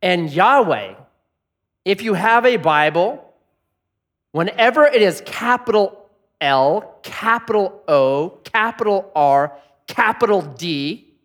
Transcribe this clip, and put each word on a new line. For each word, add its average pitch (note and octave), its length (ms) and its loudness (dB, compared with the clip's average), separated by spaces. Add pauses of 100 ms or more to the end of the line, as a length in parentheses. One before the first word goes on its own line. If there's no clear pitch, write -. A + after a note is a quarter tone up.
And F3 300 -2
Yahweh, E3 600 0 (920)
if G3 160 -2
you A3+ 120 -2
have A3+ 320 2
a B3 120 4
Bible, D#3 760 0 (960)
whenever A3+ 540 2
it A3 160 4
is F#3 240 0
capital A3+ 840 -2 (300)
L, C#3+ 640 0
capital A3 840 -4
O, C#3+ 560 0
capital G#3+ 720 -2
R, C#3+ 420 2 (300)
capital A3+ 540 0
D D3 840 -8